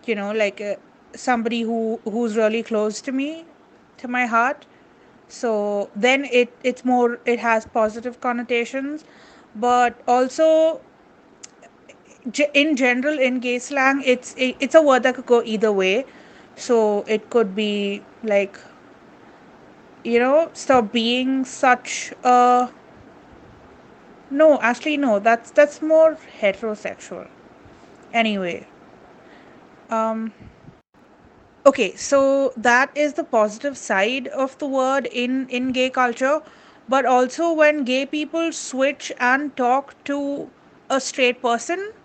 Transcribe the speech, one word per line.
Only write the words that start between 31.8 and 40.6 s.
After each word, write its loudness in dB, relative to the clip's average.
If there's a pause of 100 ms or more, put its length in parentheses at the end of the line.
so 0
that 2
is 0
the -6
positive -2
side -2
of -6
the -8
word -2
in, -4
in -4
gay 0
culture. -2 (480)
But 2
also 2
when 4
gay -2
people -4
switch -4
and 0
talk -2
to -6 (400)